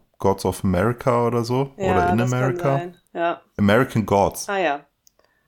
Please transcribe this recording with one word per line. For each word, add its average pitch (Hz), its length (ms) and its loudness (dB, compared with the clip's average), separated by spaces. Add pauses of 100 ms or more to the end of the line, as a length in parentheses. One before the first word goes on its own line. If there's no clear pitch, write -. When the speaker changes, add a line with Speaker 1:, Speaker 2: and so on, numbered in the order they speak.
(200)
Speaker 1:
Gods 98 260 0
of 92 180 -4
America 120 640 0
oder 117 160 0
so? 127 320 -4
Speaker 2:
Ja, 190 160 -2
Speaker 1:
Oder - 200 2
In 107 60 0
Speaker 2:
das 123 140 0
kann 127 80 -2
Speaker 1:
America? 135 380 -2
Speaker 2:
sein. 175 200 -10 (160)
Ja. 170 280 -4 (160)
Speaker 1:
American 107 480 2
Gods. - 420 0
Speaker 2:
Ah 202 100 -4
ja. 147 280 -2 (640)